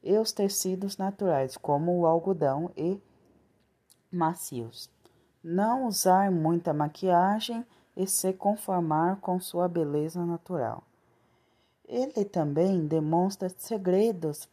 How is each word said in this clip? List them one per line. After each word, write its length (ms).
E 160
os 120
tecidos 640
naturais, 600
como 400
o 80
algodão 720
e 240
macios. 760
Não 440
usar 420
muita 460
maquiagem 920
e 80
se 280
conformar 840
com 200
sua 280
beleza 560
natural. 600
Ele 380
também 600
demonstra 640
segredos 1040